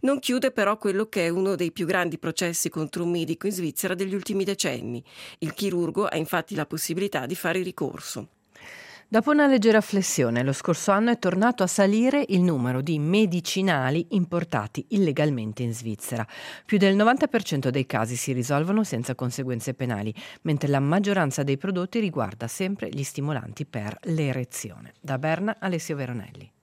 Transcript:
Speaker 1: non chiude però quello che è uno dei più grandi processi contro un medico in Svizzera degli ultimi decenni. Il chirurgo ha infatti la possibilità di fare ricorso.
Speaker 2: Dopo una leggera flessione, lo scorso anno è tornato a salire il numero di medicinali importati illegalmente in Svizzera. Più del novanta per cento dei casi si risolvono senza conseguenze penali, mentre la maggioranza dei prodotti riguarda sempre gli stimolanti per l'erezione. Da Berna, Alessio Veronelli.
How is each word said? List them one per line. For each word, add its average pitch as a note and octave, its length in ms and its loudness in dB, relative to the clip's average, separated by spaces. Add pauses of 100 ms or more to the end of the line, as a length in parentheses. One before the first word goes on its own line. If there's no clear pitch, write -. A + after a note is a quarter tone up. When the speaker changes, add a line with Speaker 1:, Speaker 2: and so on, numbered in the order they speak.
Speaker 1:
non C4+ 180 2
chiude B3+ 320 2
però G#3+ 280 2
quello G#3 300 0
che F3+ 180 0
è - 20 2
uno F#3+ 260 2
dei E3 180 -2
più E3+ 140 -4
grandi E3+ 320 0
processi E3+ 500 -2
contro D#3+ 360 -4
un F3 60 0
medico E3 360 -2
in G#3 60 0
Svizzera F3+ 420 -4
degli F#3+ 200 -4
ultimi G3 300 -2
decenni. C3 580 -4 (360)
Il D#3 140 -4
chirurgo F3+ 540 0
ha - 100 -2
infatti E3 380 -4
la D#3 120 -2
possibilità D#3+ 600 -4
di F3+ 80 -4
fare F3+ 280 -2
ricorso. - 680 -8 (840)
Speaker 2:
Dopo A3+ 200 4
una D4+ 160 6
leggera A3+ 340 8
flessione, B2+ 640 2
lo C3+ 100 2
scorso - 380 0
anno G#3+ 200 4
è A#3 80 2
tornato G3 440 2
a F#3 40 4
salire A3+ 640 4
il F#3 140 4
numero C3 400 2
di D#3 160 -2
medicinali E3+ 1120 2
importati E3 800 -2
illegalmente D3 720 0
in A#2 100 -2
Svizzera. A2+ 540 -6 (400)
Più G#3+ 100 2
del F#3+ 180 6
novanta A#3+ 320 4
per A3+ 160 0
cento C3+ 280 -2
dei C3 160 0
casi A2+ 300 -2
si C3+ 160 -4
risolvono D3 520 0
senza B2 300 -4
conseguenze B2+ 580 -4
penali, A2 420 -4 (280)
mentre D3 260 0
la C#3+ 120 2
maggioranza E3 640 2
dei C#3 140 0
prodotti F#3 440 -2
riguarda A#2+ 480 -4
sempre G3 420 -6
gli C#3 120 -6
stimolanti C#3 640 -6
per G#2+ 380 -8
l'erezione. C3 1000 -4
Da C3+ 160 -6
Berna, D#3+ 420 -2
Alessio E3+ 380 -4
Veronelli. B2 560 -10 (100)